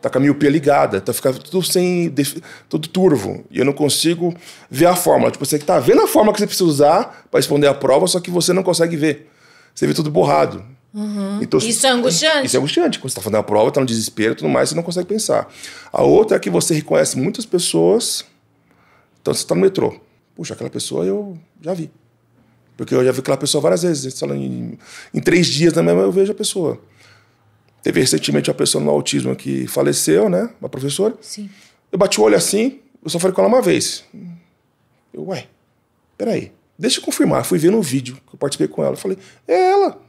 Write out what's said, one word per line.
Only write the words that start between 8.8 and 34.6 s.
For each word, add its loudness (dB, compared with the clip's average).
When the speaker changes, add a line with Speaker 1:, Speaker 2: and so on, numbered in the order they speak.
Speaker 1:
ver. -2
Você -2
vê 0
tudo -2
borrado. 0
Speaker 2:
Uhum. -6
Speaker 1:
Então, 0
Speaker 2:
Isso 0
é 6
angustiante? 0
Speaker 1:
Isso 0
é 4
angustiante. 0
Quando -10
você -8
tá -10
fazendo -2
a 0
prova, 2
tá 0
no 2
desespero -2
e -4
tudo -4
mais, 2
você -6
não -4
consegue -6
pensar. -2
A 2
outra 6
é 2
que -4
você 0
reconhece 0
muitas -4
pessoas. 0
Então, -2
você -6
tá 0
no 0
metrô. 0
"Puxa, -12
aquela -10
pessoa -6
eu -6
já -6
vi." -8
Porque -6
eu 4
já 4
vi -4
aquela -2
pessoa -2
várias 2
vezes. -2
Sei -8
lá, -6
em, -8
em -2
três 2
dias 2
também 2
eu 2
vejo 0
a -6
pessoa. -4
Teve 0
recentemente 0
uma -2
pessoa -2
no 0
autismo -2
que -6
faleceu, 0
né? -2
Uma -12
professora. -4
Speaker 2:
Sim. -16
Speaker 1:
Eu -6
bati 0
o 6
olho 6
assim, 0
eu -10
só -4
falei 0
com -2
ela 4
uma 4
vez. 0